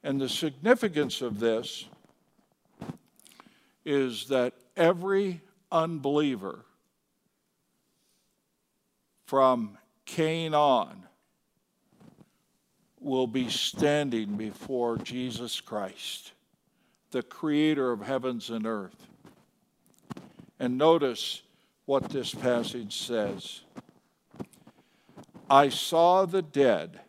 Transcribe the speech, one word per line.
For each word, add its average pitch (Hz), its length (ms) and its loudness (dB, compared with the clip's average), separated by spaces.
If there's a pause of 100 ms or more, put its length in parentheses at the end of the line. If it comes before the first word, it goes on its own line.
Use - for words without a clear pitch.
And 139 180 -2
the 131 80 -2
significance 151 920 0
of 110 180 -6
this 113 460 -2 (2000)
is 127 440 -2
that 123 240 0 (220)
every 185 680 2 (300)
unbeliever 143 960 -2 (2500)
from 127 520 2 (280)
Cain 160 500 -2
on 127 520 2 (1900)
will 131 280 -2
be 120 220 -2
standing 120 840 0
before 113 600 -4
Jesus 120 640 -8
Christ, - 720 -10 (760)
the 127 100 -4
creator 147 680 0
of 107 100 -4
heavens 127 480 -4
and 113 160 -6
earth. 104 400 -8 (1600)
And 127 160 -2
notice 143 640 2 (440)
what 135 240 0
this 127 260 -6
passage 120 640 -2
says. 101 640 -6 (1900)
"I 139 200 8
saw 175 560 4
the 185 160 -2
dead 120 680 2